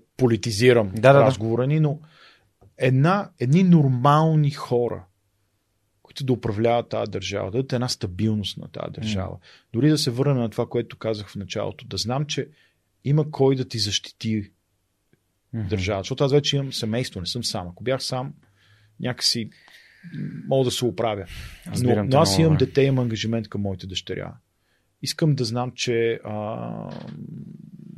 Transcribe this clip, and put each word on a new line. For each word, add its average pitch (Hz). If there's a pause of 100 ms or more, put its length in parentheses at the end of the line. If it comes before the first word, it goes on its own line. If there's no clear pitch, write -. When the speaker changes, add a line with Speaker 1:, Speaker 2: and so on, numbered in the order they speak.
(160)
Speaker 1:
политизирам 117
Speaker 2:
Да, 101 (120)
да, -
да. 139
Speaker 1:
разговора 113
ни, 151
но 147 (800)
една, 139
едни 139
нормални 151
хора, 120 (1000)
които -
да 127
управляват 113
тази 107
държава, 98
да 104
дадат 135
една 123
стабилност 104
на -
тази -
Speaker 2:
М. -
Speaker 1:
държава. 95 (360)
Дори 123
да 151
се 139
върнем 135
на 117
това, 117
което 117
казах 107
в -
началото, 101
да 101
знам, 120
че 143 (560)
има 151
кой 135
да 131
ти 117
защити 104 (1000)
Speaker 2:
Мгм. 110
Speaker 1:
държавата, 98
защото 127
аз 131
вече 143
имам 135
семейство, 117
не 90
съм 120
сам. 90
Ако 87
бях 131
сам, 135 (640)
някакси 120 (1000)
мога 135
да 123
се -
оправя. 107 (400)
Speaker 2:
Разбирам 110
Speaker 1:
Но, -
Speaker 2:
те 131
Speaker 1:
но 151
аз 165
Speaker 2:
много 165
Speaker 1:
имам 160
Speaker 2:
добре. 135
Speaker 1:
дете, -
имам 135
ангажимент 110
към -
моята 95
дъщеря. 92 (680)
Искам 147
да 123
знам, 120
че, 117
а, 110 (1080)